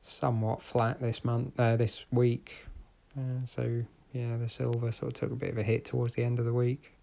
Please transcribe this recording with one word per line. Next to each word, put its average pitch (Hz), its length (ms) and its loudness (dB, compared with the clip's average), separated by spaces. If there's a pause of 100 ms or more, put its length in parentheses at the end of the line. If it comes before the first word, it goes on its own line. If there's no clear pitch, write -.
somewhat 117 600 0
flat 113 400 0
this 117 200 -2
month, 123 380 0
uh, 117 160 6
this 113 340 0
week. 120 540 2 (500)
Uh, 127 300 -4
so 120 380 -2 (320)
yeah, 120 240 -2
the 117 100 -2
silver 117 420 -2
sort 123 220 -4
of - 80 -8
took - 120 -2
a - 20 -4
bit 123 160 -4
of 117 80 -2
a 107 40 0
hit 110 220 2
towards 120 300 0
the 120 100 2
end 120 140 2
of 117 80 2
the 117 80 0
week. 123 480 0